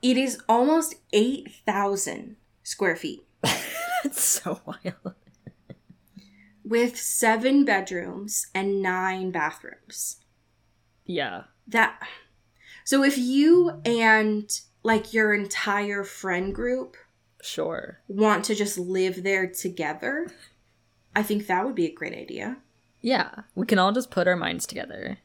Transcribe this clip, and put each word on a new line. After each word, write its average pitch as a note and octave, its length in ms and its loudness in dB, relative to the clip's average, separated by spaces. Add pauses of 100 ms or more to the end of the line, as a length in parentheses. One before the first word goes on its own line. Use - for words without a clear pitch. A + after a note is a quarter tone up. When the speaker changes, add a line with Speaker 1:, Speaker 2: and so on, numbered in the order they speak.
Speaker 1:
it B3 140 4
is C4 220 0 (100)
almost D4 460 4 (180)
eight A#3+ 380 2 (160)
thousand G3 720 -2 (260)
square F3 340 -2
feet. - 360 -10
Speaker 2:
<laughs> - 100 -12
That's E5+ 800 -4
so - 420 -2
wild. - 500 -10 (1500)
Speaker 1:
With A#3 340 2
seven B3 640 4
bedrooms F#3+ 920 -2
and G3 260 0
nine F#3 500 -2
bathrooms. - 920 -6 (840)
Speaker 2:
Yeah. C3+ 380 -6 (240)
Speaker 1:
That, - 340 0 (840)
so C#4 200 4
if C#4 140 4
you D4+ 680 6
and, A3 680 4 (320)
like, A3 300 2
your G#3+ 220 4
entire G3+ 720 -2
friend F#3+ 500 -4
group B3+ 420 -4 (460)
Speaker 2:
Sure. - 680 -8
Speaker 1:
want G#3 380 2
to G#3+ 80 0
just G3+ 240 -2
live F#3 440 -2
there F#3+ 240 0
together, F3+ 840 -6 (840)
I G#3+ 80 2
think G#3 240 0
that F#3 200 2
would C4 80 -4
be F3 100 2
a D#3+ 100 -2
great - 200 -10
idea. - 420 -10 (460)
Speaker 2:
Yeah. A#3 280 0 (240)
We F#3 120 -2
can G3+ 120 4
all F#3+ 140 4
just B3+ 180 -2
put F3+ 160 0
our F3+ 100 4
minds - 300 -4
together. - 580 -10